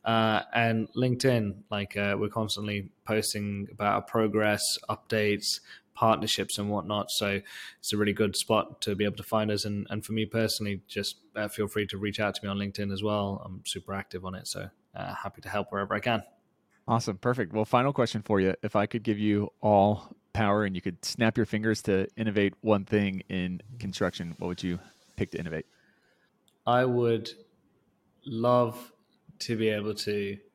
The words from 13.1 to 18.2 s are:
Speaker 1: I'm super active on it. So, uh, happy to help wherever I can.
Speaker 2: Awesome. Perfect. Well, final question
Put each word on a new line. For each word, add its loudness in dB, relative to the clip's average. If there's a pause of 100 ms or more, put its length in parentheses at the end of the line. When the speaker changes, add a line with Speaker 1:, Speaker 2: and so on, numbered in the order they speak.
Speaker 1:
I'm -12
super -8
active -8
on -8
it. -12
So, -8 (260)
uh, -8
happy -10
to -14
help -4
wherever -2
I 0
can. 0 (640)
Speaker 2:
Awesome. 0
Perfect. 0
Well, 2
final 4
question 0